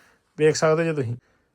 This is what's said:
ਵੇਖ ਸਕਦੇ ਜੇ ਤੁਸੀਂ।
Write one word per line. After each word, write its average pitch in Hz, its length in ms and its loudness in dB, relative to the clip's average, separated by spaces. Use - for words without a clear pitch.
ਵੇਖ 151 180 2
ਸਕਦੇ 160 280 2
ਜੇ 165 80 -2
ਤੁਸੀਂ। 120 240 -6